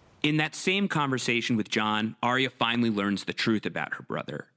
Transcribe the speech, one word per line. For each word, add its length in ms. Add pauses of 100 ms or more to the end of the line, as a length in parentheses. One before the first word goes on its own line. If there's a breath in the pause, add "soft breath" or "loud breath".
(220)
In 140
that 180
same 360
conversation 680
with 140
Jon, 520
Arya 280
finally 400
learns 340
the 80
truth 340
about 280
her 100
brother. 540